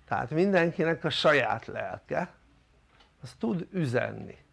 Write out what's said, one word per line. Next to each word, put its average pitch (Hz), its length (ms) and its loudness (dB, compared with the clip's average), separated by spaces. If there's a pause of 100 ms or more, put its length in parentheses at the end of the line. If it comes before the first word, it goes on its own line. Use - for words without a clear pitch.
tehát 123 240 -2
mindenkinek 165 760 2
a 160 60 0
saját 123 560 2
lelke, 110 680 -6 (880)
az - 180 -16
tud 208 320 -2
üzenni. 113 640 -2 (160)